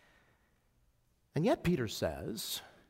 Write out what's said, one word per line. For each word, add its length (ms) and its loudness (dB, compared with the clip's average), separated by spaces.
And 120 2
yet, 180 4
Peter 240 2
says, 760 -4